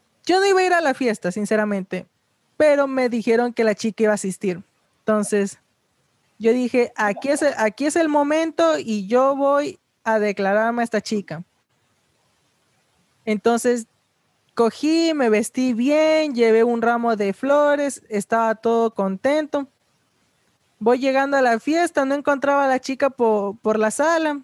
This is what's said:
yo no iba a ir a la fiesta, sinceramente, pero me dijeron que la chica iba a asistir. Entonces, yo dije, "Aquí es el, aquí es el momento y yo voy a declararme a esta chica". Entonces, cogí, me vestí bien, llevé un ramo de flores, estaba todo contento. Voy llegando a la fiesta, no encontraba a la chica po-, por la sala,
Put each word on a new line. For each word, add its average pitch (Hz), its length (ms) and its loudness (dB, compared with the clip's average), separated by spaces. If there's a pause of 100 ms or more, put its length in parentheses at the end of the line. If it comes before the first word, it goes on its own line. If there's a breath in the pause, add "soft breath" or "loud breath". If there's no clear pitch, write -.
(240)
yo 370 160 2
no 392 60 0
iba 381 140 4
a 370 60 4
ir 359 60 2
a 339 80 2
la 277 140 0
fiesta, 214 380 -4
sinceramente, 208 720 -4 (500)
pero 285 300 4
me 262 220 -2
dijeron 233 440 0
que 233 120 -2
la 214 100 2
chica 220 300 -2
iba 214 80 4
a - 20 2
asistir. 190 480 -6 (380)
Entonces, 202 580 -2 (800)
yo 226 140 2
dije, 247 440 0
"Aquí 208 340 -2
es 294 120 0
el, 285 140 2
aquí 220 300 -2
es 311 100 -2
el 320 120 2
momento 311 680 0
y 214 280 -6
yo 262 300 2
voy 285 420 0 (260)
a 220 140 0
declararme 208 640 0
a - 20 0
esta 214 160 -4
chica". 196 420 -8 (1800)
Entonces, 233 640 -2 (680)
cogí, 311 600 0
me 262 160 0
vestí 240 440 0
bien, 302 600 0
llevé 226 300 4
un 233 180 0
ramo 233 340 0
de 202 160 -2
flores, 285 760 0
estaba 220 480 -2
todo 226 360 0
contento. 277 760 -4 (1120)
Voy 240 180 2
llegando 269 380 0
a 269 60 4
la 233 180 2
fiesta, 320 440 0
no 269 120 0
encontraba 277 480 0
a 262 40 2
la 262 120 0
chica 269 300 -2
po-, 214 520 0
por 220 160 0
la 214 140 0
sala, 311 520 0